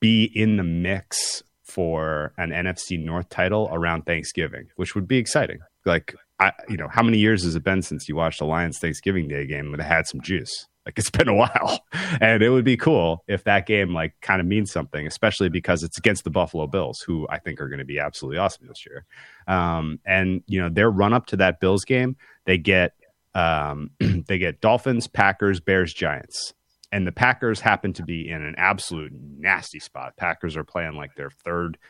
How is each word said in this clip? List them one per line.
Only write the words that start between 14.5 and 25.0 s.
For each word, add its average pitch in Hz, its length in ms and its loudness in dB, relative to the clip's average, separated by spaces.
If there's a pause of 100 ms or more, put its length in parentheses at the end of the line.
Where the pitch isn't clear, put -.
something, 76 340 -6
especially 98 420 2
because 85 360 0
it's 82 120 -8
against 101 280 0
the 85 60 -6
Buffalo 82 360 0
Bills, 71 400 -4
who 82 240 -2
I 76 80 -6
think 76 220 -10
are 69 80 -8
gonna 69 160 -10
be 71 160 -6
absolutely 73 380 -6
awesome 98 280 -2
this - 180 -20
year. - 200 -18 (420)
Um, 82 580 0
and, 92 440 0
you 95 120 0
know, 87 80 -2
their 101 220 4
run 101 220 2
up 123 140 2
to - 100 -4
that 92 240 4
Bills 95 240 2
game, 127 320 0 (300)
they 92 120 4
get, 90 360 4 (400)
um, 73 600 0
<clears throat> - 60 -6
they 98 380 0
get 87 220 -4
Dolphins, 117 460 2